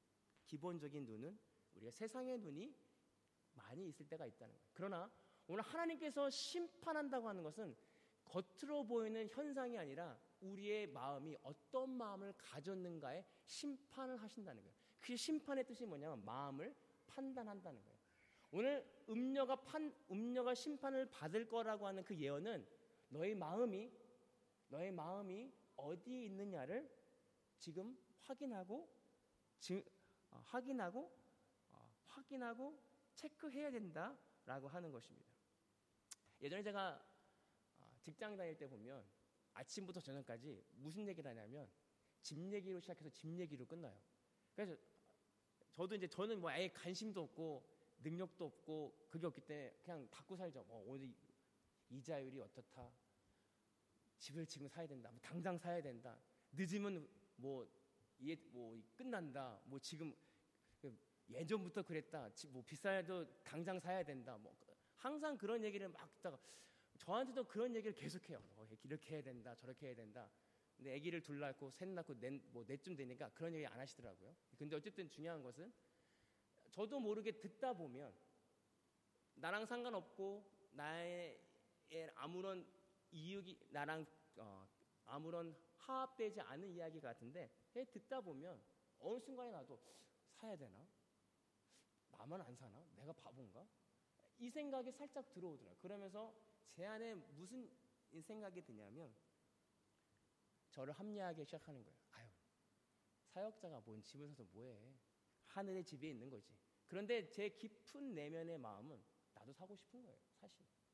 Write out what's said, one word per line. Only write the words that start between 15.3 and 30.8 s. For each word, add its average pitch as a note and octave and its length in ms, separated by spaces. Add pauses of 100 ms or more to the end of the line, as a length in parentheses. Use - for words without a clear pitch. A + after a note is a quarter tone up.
뜻이 A#3+ 200
뭐냐면 D3 400
마음을 C#3 500 (320)
판단한다는 G#3 760
거예요. A2 120 (560)
오늘 B3 340 (240)
음녀가 B3+ 540
판-, D4+ 300 (180)
음녀가 B3 420
심판을 C4+ 560
받을 G3 380
거라고 A3 400
하는 F#3+ 160
그 G3 120
예언은 D3 520 (420)
너의 F3+ 260
마음이, G3+ 560 (760)
너의 E3+ 240
마음이 F#3+ 600 (260)
어디에 F3 480
있느냐를 G3 640 (680)
지금 F#3+ 400 (220)
확인하고, B3+ 720 (680)
지-, F#3 240 (480)
어, - 140
확인하고, B3 640 (600)